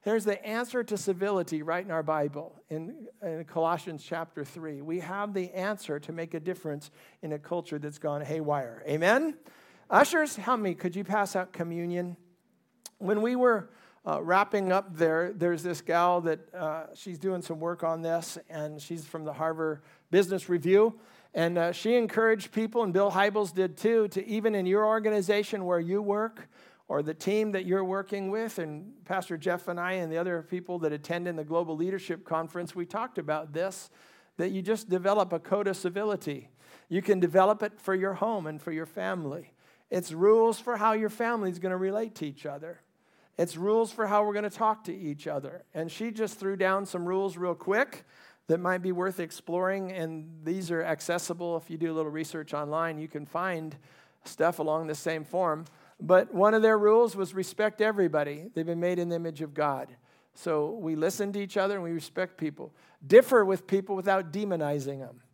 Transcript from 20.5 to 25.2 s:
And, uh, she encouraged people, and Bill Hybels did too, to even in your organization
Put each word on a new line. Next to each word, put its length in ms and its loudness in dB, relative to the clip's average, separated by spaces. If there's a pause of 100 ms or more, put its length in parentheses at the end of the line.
And, 240 2
uh, 140 2
she 240 2
encouraged 560 2
people, 320 0
and 80 0
Bill 180 4
Hybels 420 2
did 240 0
too, 320 4
to 180 -4
even 280 0
in 100 0
your 220 4
organization 800 0